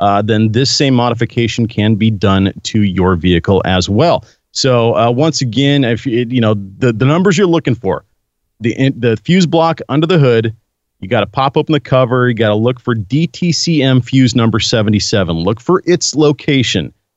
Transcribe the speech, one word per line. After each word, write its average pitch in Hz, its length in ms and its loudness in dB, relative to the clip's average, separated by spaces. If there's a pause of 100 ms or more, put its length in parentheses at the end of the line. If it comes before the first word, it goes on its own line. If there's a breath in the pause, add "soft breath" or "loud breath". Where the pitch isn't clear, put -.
uh, 101 200 2
then 110 300 0
this 131 260 0
same 139 160 0
modification 117 760 -2
can 110 260 0
be 110 160 0
done 98 420 0 (120)
to 110 180 -2
your 92 320 0
vehicle 87 500 0
as 90 240 -2
well. 120 360 0 (260 soft breath)
So, 117 460 0
uh, 117 160 2
once 151 280 -2
again, 139 440 0
if 113 200 -2
it, 120 280 -2
you 123 80 0
know, 107 140 2
the, 101 380 -2
the 113 120 -2
numbers 170 340 2
you're 202 80 2
looking 165 300 0
for, - 280 -6 (540)
the 110 180 -2
in-, 135 220 0
the 113 200 0
fuse 180 280 2
block 165 420 0
under 151 180 0
the 175 120 4
hood, 117 360 2 (440)
you 95 100 -12
gotta 107 200 0
pop 135 280 -2
open 156 160 0
the 143 80 0
cover. 127 480 0
You 120 60 0
gotta 107 220 0
look 123 240 -2
for 120 160 -2
D 135 320 -2
T 175 240 -4
C 151 320 0
M 131 180 4
fuse 127 320 2
number 113 240 2
seventy-seven. 101 760 0
Look 92 240 -2
for 175 260 0
its - 300 -2
location. 135 760 0 (240)